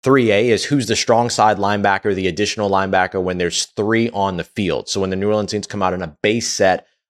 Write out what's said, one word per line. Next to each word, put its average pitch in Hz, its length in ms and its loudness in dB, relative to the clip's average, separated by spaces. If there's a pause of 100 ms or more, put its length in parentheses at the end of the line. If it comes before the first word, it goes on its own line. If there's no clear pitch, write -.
Three 131 280 4
A 110 180 4
is 104 140 2
who's 139 220 -2
the 107 100 0
strong 117 360 0
side 107 260 2
linebacker, 101 560 0
the 95 140 -2
additional 98 420 -2
linebacker 95 520 0
when 90 180 -2
there's 85 260 -2
three 113 460 0
on 98 260 -2
the 85 60 -6
field. 80 440 -4
So 101 140 -4
when 95 80 -2
the 92 60 -2
New 95 120 -2
Orleans 107 220 0
Saints 104 160 -4
come 104 160 -6
out 92 140 0
in 90 80 -6
a 78 180 -12
base 113 260 0
set 92 380 2 (240)